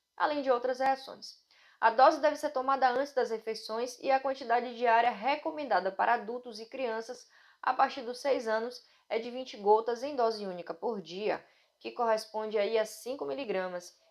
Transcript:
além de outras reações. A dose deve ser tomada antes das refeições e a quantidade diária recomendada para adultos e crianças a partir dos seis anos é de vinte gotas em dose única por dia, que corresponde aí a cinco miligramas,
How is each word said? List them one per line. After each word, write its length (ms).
além 260
de 80
outras 300
reações. 640
A 80
dose 320
deve 160
ser 140
tomada 360
antes 260
das 180
refeições 680
e 100
a 100
quantidade 580
diária 320
recomendada 840
para 220
adultos 480
e 60
crianças 600
a 120
partir 300
dos 160
seis 280
anos 340
é 100
de 100
vinte 280
gotas 460
em 120
dose 300
única 280
por 280
dia, 440
que 100
corresponde 680
aí 200
a 80
cinco 400
miligramas, 760